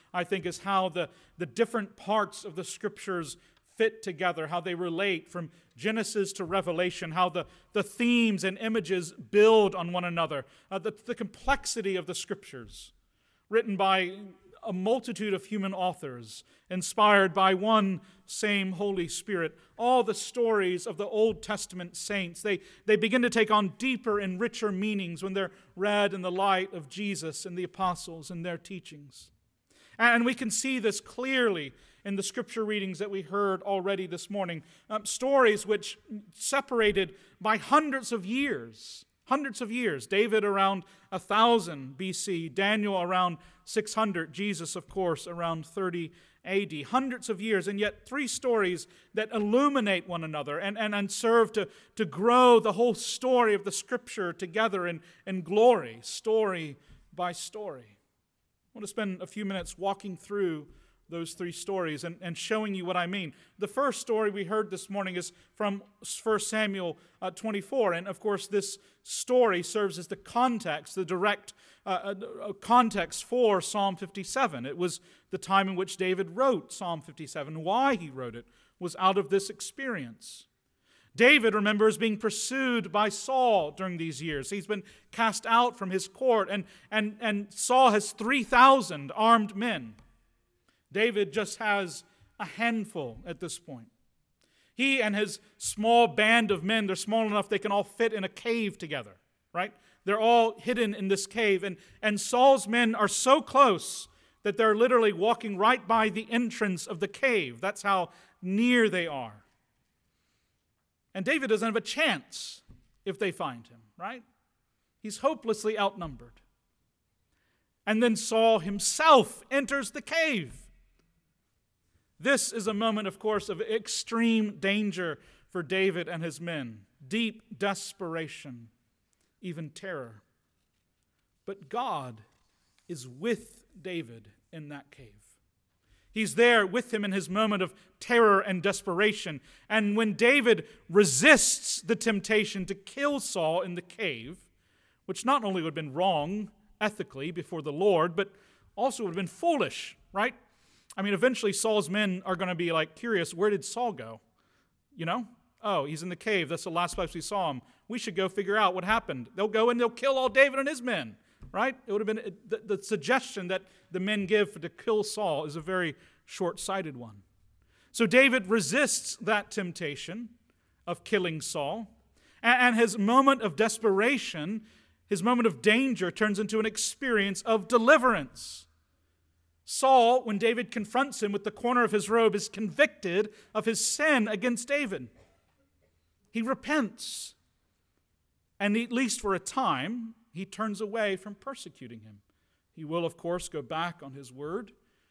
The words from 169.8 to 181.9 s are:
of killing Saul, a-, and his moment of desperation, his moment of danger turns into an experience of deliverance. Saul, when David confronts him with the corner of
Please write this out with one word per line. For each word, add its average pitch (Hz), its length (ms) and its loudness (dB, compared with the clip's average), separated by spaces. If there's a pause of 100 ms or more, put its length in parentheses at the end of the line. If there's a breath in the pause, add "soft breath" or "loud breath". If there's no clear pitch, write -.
of 170 200 -8
killing 175 340 0
Saul, 165 480 -6 (560 soft breath)
a-, 220 40 0
and 247 280 4
his 226 220 4
moment 262 440 6
of 190 140 -2
desperation, 214 1080 0 (440 soft breath)
his 180 160 -2
moment 233 240 4
of 139 140 -4
danger 214 500 2
turns 214 260 0
into 214 220 -2
an 214 60 0
experience 214 800 -2
of 220 260 0
deliverance. 240 960 4 (1000)
Saul, 254 600 6
when 214 140 -2
David 226 320 0
confronts 247 540 -2
him 208 80 0
with 202 140 -4
the 208 60 -6
corner 240 340 2
of 202 80 0